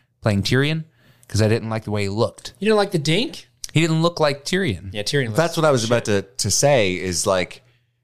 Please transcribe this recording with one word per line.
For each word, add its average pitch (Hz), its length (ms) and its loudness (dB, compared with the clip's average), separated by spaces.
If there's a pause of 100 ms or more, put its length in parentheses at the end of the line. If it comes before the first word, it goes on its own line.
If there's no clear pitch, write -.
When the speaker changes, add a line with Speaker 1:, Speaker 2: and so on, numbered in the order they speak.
(220)
Speaker 1:
playing 101 200 2
Tyrion, 147 420 0 (440)
'cause 101 140 0
I 107 60 4
didn't 110 200 0
like 110 160 -6
the 107 60 -8
way 104 140 -2
he 98 40 -4
looked. 104 520 -4
Speaker 2:
You 196 100 -2
don't 214 80 4
like 202 140 0
the 175 60 0
Dink? 165 520 -4 (240)
Speaker 1:
He 156 80 4
didn't 160 180 2
look 170 180 0
like 147 280 0
Tyrion. 107 480 -2
Speaker 2:
Yeah, 104 80 -6
Tyrion 139 240 0
looks 107 100 -4
Speaker 3:
That's 165 220 0
what 160 80 2
I 151 40 4
was 127 120 2
Speaker 2:
shit. 113 80 -2
Speaker 3:
about 117 160 0
to, 101 160 2
to - 280 -4
say 113 480 2
is, 87 280 -4
like, 92 340 0 (440)